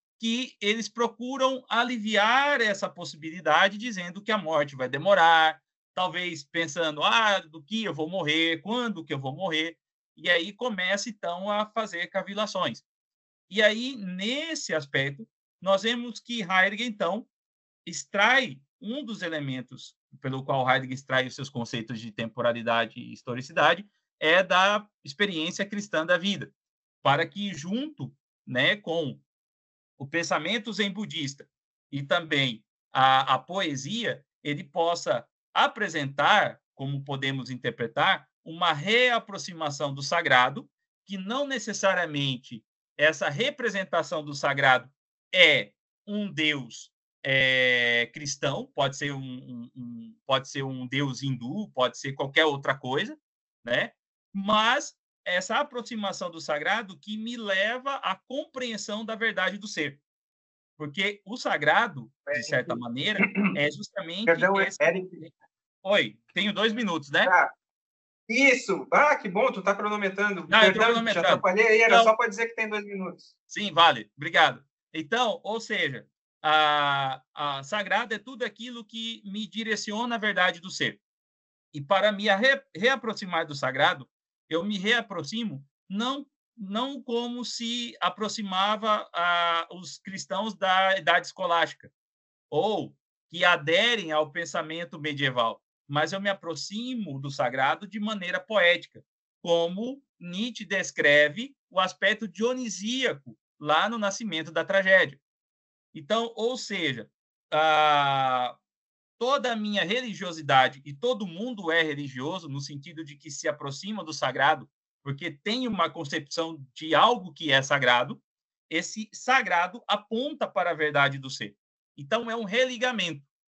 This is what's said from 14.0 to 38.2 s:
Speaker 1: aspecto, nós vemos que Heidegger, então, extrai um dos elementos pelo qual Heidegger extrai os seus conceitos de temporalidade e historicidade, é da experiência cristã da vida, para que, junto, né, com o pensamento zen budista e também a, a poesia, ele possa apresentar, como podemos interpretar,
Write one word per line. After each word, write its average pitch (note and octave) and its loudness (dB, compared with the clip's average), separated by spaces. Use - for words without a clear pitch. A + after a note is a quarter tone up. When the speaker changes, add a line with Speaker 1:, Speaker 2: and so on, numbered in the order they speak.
Speaker 1:
aspecto, C#3 -2
nós F#3+ 2
vemos A#3+ -4
que A#3 -6
Heidegger, F#3+ 2
então, G#3 -4
extrai G#3 0
um B3+ -8
dos G#3 -10
elementos C3+ -8
pelo C3 -4
qual C3+ 2
Heidegger C3 0
extrai C3 0
os - -12
seus C3+ -8
conceitos A#2 -6
de A2+ -12
temporalidade A#2 -2
e A#2 -14
historicidade, D3+ 0
é E3 4
da F#3+ 2
experiência F3+ -4
cristã G3+ -4
da F3 4
vida, F3 -4
para D3 4
que, G3+ -8
junto, F3+ -8
né, C#3 0
com E3 -4
o C#3 -12
pensamento F3 -4
zen G3+ -2
budista D3+ -8
e C#3 -6
também C#3+ 0
a, C3+ 4
a C3 0
poesia, E3+ -4
ele D3 -4
possa E3+ 0
apresentar, D#3 2
como C#3 -6
podemos C3+ -4
interpretar, C3 -2